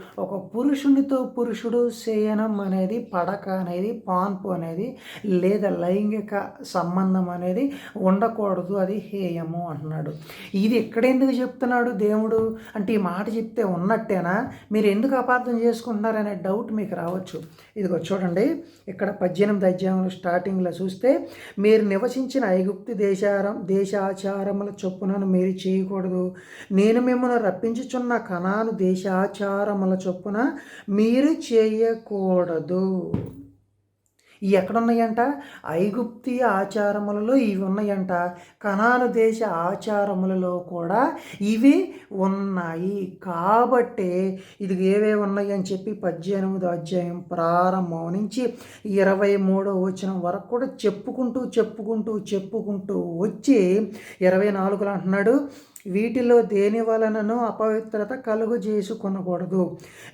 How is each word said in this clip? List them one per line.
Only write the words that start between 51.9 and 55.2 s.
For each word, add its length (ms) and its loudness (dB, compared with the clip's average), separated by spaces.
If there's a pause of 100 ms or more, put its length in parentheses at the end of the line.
చెప్పుకుంటూ 800 -4
వచ్చి 920 2 (280)
ఇరవై 300 4
నాలుగులో 400 0
అంటున్నాడు, 580 2 (380)